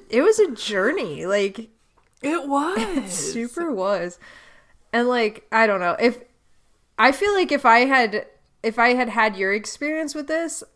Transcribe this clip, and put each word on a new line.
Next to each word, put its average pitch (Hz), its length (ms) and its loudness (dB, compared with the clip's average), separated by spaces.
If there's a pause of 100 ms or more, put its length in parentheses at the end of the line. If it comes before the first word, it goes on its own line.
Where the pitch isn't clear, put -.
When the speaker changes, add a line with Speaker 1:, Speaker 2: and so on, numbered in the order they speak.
Speaker 1:
it 233 140 2
was 440 160 4
a 370 120 2
journey. 208 760 -4
Like, 202 420 -2 (540)
Speaker 2:
It 285 240 -4
was. 302 320 -2
Speaker 1:
<laughs> 392 180 -4
it 202 120 -4
super 240 640 -6
was. 185 460 -4 (720)
And, 240 160 0
like, 233 440 -2
I 226 160 4
don't 196 120 0
know. 175 200 0
If, 233 180 2 (800)
I 247 140 6
feel 403 240 0
like 349 160 0
if 285 140 0
I 233 200 8
had, 240 400 2 (380)
if 226 160 -2
I 247 160 4
had 247 140 0
had 214 280 0
your 196 160 0
experience 294 600 -6
with 302 120 -8
this, 320 360 -6 (120)